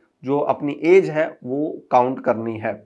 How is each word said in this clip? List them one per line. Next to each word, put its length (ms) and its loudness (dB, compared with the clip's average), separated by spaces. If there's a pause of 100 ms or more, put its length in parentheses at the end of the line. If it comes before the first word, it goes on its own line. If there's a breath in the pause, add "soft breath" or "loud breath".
(240 soft breath)
जो 160 -2
अपनी 440 -4
एज 260 6
है 340 -4
वो 340 -6 (140)
काउंट 280 2
करनी 380 -2
है। 280 -8